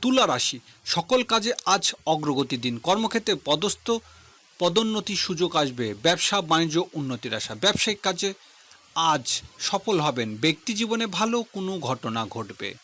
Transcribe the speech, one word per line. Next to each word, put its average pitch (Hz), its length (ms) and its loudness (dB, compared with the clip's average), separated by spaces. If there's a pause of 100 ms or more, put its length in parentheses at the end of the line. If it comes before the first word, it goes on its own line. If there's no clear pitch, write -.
তুলা 254 240 4
রাশি, 123 340 0 (240)
সকল 247 380 0
কাজে 226 300 0 (140)
আজ 190 260 2 (140)
অগ্রগতি 147 500 0
দিন। 120 220 -4
কর্মক্ষেত্রে 208 680 0
পদস্থ, 160 460 0 (680)
পদোন্নতির 208 580 0
সুযোগ 170 400 0
আসবে। 123 380 0
ব্যবসা 175 460 2
বাণিজ্য 160 440 2 (100)
উন্নতির 127 400 -4
আশা। 110 200 -4
ব্যবসায়িক - 460 0
কাজে 190 340 -2 (600)
আজ 156 480 2 (160)
সফল 196 420 0
হবেন। 120 360 0
ব্যক্তি 156 380 0
জীবনে 226 320 -2
ভালো 220 360 0
কোনো 190 360 -6
ঘটনা 120 480 -4
ঘটবে। 101 580 -8